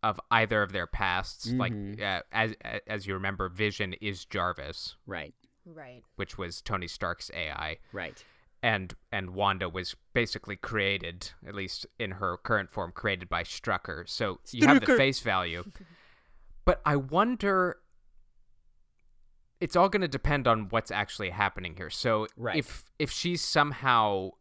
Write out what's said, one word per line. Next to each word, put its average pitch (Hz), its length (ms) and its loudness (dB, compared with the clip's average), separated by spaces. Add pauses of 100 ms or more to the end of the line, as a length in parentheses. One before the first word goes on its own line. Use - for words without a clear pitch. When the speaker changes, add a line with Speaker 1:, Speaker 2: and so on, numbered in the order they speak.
Speaker 1:
of 107 160 0 (120)
either 110 320 4
of 95 100 -2
their 90 140 -2
pasts. 95 640 -2
Like, 117 220 2
Speaker 2:
Mm-hmm. 104 300 -6
Speaker 1:
uh, 95 160 0 (120)
as, 110 240 0 (320)
as 101 200 -6
you 98 60 -2
remember, 95 360 -2
Vision 98 520 -2
is 101 240 -6
Jarvis. 87 720 -4 (100)
Speaker 2:
Right. 82 260 -10 (320)
Speaker 3:
Right. 143 380 -20 (140)
Speaker 1:
Which - 200 -6
was 87 240 -6
Tony 90 260 -4
Stark's - 460 -6
A 80 180 -4
I. 78 260 -6 (160)
Speaker 2:
Right. 90 300 -10 (380)
Speaker 1:
And, 101 320 0 (180)
and 95 200 -4
Wanda 95 380 2
was 90 260 -6 (180)
basically 110 440 -2
created, 98 760 -2 (160)
at 101 80 -10
least 95 300 -6 (140)
in 104 120 -4
her 92 260 -2
current 101 320 0
form, 90 220 -4
created 92 380 -2
by 85 140 -2
Strucker. 87 640 -4
So 101 320 -4 (120)
you 123 160 6
have 262 140 8
the 220 60 -2
Speaker 2:
Strucker. 247 100 6
Speaker 1:
face 135 240 4
value. 90 460 0
Speaker 3:
<laughs> 202 60 -18 (920)
Speaker 1:
But 175 200 4
I 151 100 4
wonder, 185 800 2 (1800)
it's - 160 -2
all 185 140 8
gonna 185 180 2
depend 139 400 2
on 110 220 4
what's 110 220 0
actually 101 380 -2
happening 92 460 0
here. 82 140 -10
So 110 460 0
Speaker 2:
Right. 113 200 -4
Speaker 1:
if, - 300 -4 (140)
if 143 120 -2
she's 175 300 -2
somehow 117 1000 2